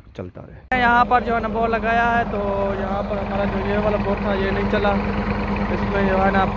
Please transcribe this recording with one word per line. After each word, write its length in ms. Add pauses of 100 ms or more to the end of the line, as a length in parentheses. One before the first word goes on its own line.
(180)
चलता 240
रहे। 380
यहाँ 260
पर 180
जो 120
है 60
ना, 80
बोर 200
लगाया 400
है, 220
तो 80 (360)
यहाँ 280
पर 160
हमारा 280
जो 200
ये 120
वाला 200
बोर 180
था, 180
ये 160
नहीं 200
चला। 220 (800)
इसमें 340
जो 100
है 140
ना 140 (120)